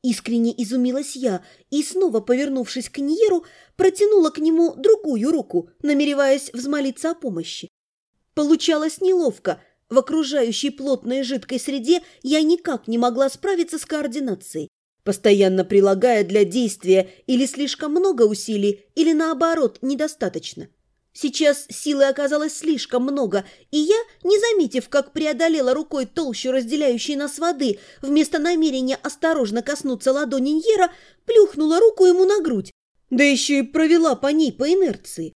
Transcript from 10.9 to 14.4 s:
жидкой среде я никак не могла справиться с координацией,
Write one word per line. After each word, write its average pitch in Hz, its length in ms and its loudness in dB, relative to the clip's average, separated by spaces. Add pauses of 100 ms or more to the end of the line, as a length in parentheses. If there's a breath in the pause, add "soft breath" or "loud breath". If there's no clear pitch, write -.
жидкой 254 380 -6
среде 285 400 -2 (220 loud breath)
я 302 200 0
никак 320 460 -2
не 226 80 -2
могла 247 320 0
справиться 339 500 -4
с - 60 -10
координацией, 247 840 -8 (360)